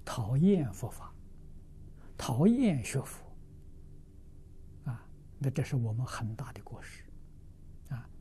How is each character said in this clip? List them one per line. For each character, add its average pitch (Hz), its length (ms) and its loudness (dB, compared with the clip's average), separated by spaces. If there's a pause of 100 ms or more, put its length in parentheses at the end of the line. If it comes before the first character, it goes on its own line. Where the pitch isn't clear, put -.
讨 117 320 2
厌 165 360 8
佛 - 180 -4
法， - 240 -10 (1040)
讨 127 280 6
厌 220 380 8
学 - 180 0
佛。 - 220 -8 (1600)
啊， - 220 -6 (320)
那 135 100 4
这 131 140 2
是 135 140 2
我 113 160 4
们 117 120 2
很 110 300 -2
大 - 180 -6
的 - 100 -10
过 - 200 -10
失。 - 220 -12 (840)
啊， 120 180 -8 (120)